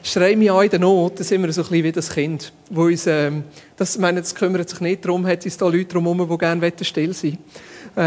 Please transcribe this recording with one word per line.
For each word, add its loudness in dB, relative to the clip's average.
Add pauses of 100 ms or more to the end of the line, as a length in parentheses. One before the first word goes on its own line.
"Schrei 2
mich 6
an 4
in 2
der 2
Not", 2
dann -6
sind 0
wir -2
so -2
ein -8
bisschen 2
wie 0
das -4
Kind, -4 (180)
wo 0
uns, 2
ähm, 0 (320)
das, -2
ich -4
meine, 2
das -8
kümmert -2
sich -14
nicht -2
darum, -2
hat -2
es -8
da 0
Leute 2
drumherum, 0
die -2
gerne 0 (100)
still -2
sein -4 (560)
wollen. 2